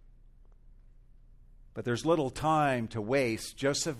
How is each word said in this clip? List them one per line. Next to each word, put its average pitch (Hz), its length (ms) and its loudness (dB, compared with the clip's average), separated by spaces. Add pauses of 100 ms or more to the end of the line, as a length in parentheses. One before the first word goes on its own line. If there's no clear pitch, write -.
(1700)
But 117 100 -8
there's 120 220 0
little 156 240 2
time 139 580 2
to 113 120 -6
waste. 113 560 0
Joseph 139 440 -2